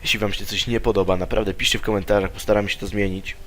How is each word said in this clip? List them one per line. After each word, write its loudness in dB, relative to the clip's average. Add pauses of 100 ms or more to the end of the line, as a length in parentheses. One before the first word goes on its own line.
Jeśli 0
wam 2
się -4
coś -2
nie 2
podoba, 2
naprawdę 0
piszcie 0
w -4
komentarzach, 2
postaramy 0
się -4
to -6
zmienić. -2 (100)